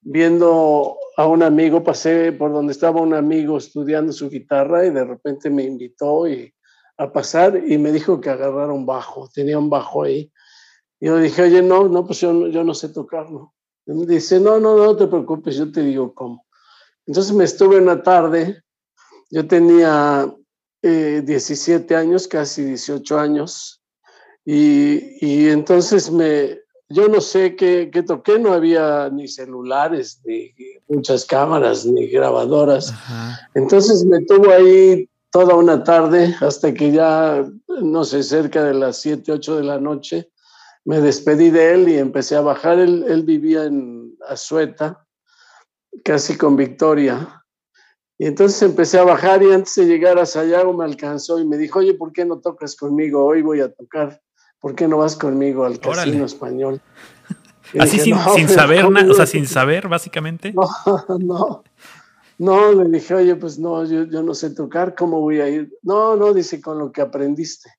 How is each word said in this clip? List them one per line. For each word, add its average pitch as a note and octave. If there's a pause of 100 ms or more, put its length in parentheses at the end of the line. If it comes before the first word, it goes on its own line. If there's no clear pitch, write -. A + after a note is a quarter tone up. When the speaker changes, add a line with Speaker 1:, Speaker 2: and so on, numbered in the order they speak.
Speaker 1:
viendo D#3+ (200)
a D#3
un E3
amigo, D#3+
pasé E3
por D3
donde D3
estaba E3
un D#3+
amigo D3+
estudiando D3+
su C#3+
guitarra, C#3+
y F3+
de C3+
repente C#3
me C#3
invitó C#3+
y, B2 (440)
a C#3
pasar, F3
y D3+
me D3+
dijo D#3
que D3
agarrara C#3
un C3+
bajo, C3
tenía D3
un D3
bajo C#3+
ahí. C#3+ (680)
Y D#3
yo E3
dije, E3
"Oye, F3+
no, F#3
no, F3
pues -
yo, E3+
yo E3
no E3
sé D3+
tocarlo". D#3 (320)
Y D3
me E3
dice, E3+
"No, G#3+
no, A3
no G#3
te G3
preocupes, D#3
yo D3
te D#3+
digo C3+
cómo". A#2+ (600)
Entonces F#3+
me G3
estuve G3
una F3+
tarde, E3+ (680)
yo D#3+
tenía, D#3 (500)
eh, D3+
diecisiete D#3+
años, E3+
casi D3
dieciocho C#3+
años, D3 (640)
y, D3
y D3
entonces E3
me, D3+ (300)
yo G3
no G#3+
sé F#3
qué, F3+
qué E3+
toqué, F3
no G#3+
había D#3
ni C#3
celulares, C3
ni A2+ (340)
muchas C3+
cámaras, C3
ni A#2+
grabadoras. C3+
Speaker 2:
Ajá. A#2
Speaker 1:
Entonces G3
me F3
tuvo G3
ahí F#3 (200)
toda F3+
una E3+
tarde, E3+
hasta C#3
que D3
ya, D#3 (220)
no E3
sé, C#3
cerca D3+
de C#3
las C3+
siete, D3+
ocho D3+
de D3
la C#3+
noche, D3+ (540)
me D#3
despedí D3
de E3
él F3+
y D#3+
empecé C3+
a D3
bajar. D#3
Él, F3
él D#3+
vivía D#3
en A#2+ (140)
Azueta, D3+ (960)
casi D3+
con C#3+
Victoria. C#3 (760)
Y -
entonces G3
empecé F3+
a F3+
bajar F3+
y G3
antes F#3+
de F#3
llegar E3+
a E3+
Sayago F3
me E3+
alcanzó D3
y D#3+
me D3+
dijo, D#3
"Oye, F#3+
¿por D#3+
qué F3
no E3
tocas E3
conmigo? C#3+
Hoy D#3
voy D3+
a B2
tocar. C#3+ (380)
¿Por C#3
qué E3
no D#3
vas D#3
conmigo C3+
al A#2+
Speaker 2:
Órale. D#3+
Speaker 1:
Casino C#3+
Español?" C3+
Speaker 2:
<laughs> -
Speaker 1:
Y -
Speaker 2:
Así -
Speaker 1:
dije, G#3+
Speaker 2:
sin, A3
Speaker 1:
"No, F#3
Speaker 2:
sin D#3+
Speaker 1:
pero F3+
Speaker 2:
saber D#3
Speaker 1:
¿cómo F#3+
Speaker 2:
na-, G3+
o F#3+
Speaker 1:
voy G3
Speaker 2:
sea, F#3
Speaker 1:
a -
Speaker 2:
sin D3+
Speaker 1:
tocar?" B2+
Speaker 2:
saber, D3+
básicamente. E3+
Speaker 1:
No, F#3 (180)
<laughs> F#3
no. F3+ (760)
No, G3
le F#3
dije, E3
"Oye, F3+
pues D#3
no, E3
yo, D#3+
yo D#3+
no E3
sé D3+
tocar, E3+
¿cómo E3
voy D3+
a C#3+
ir?" D3+ (100)
"No, G#3+
no", G#3
dice, E3+
"con D#3
lo C#3+
que D3+
aprendiste". C#3+